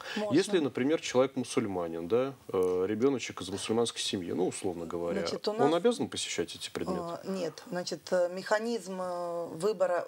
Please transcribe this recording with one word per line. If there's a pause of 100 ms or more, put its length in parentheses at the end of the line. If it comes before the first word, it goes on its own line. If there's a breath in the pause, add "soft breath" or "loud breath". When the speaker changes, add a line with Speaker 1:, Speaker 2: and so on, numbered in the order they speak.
(160 loud breath)
Speaker 1:
Можно.
Speaker 2:
Если,
например,
человек
мусульманин,
да, (200)
э,
ребеночек
из
мусульманской
семьи,
ну,
условно
говоря,
Speaker 1:
Значит,
у
Speaker 2:
он
Speaker 1:
нас,
Speaker 2:
обязан
посещать
эти
предметы?
Speaker 1:
э, (140)
нет.
Значит, (100)
э,
механизм,
э,
выбора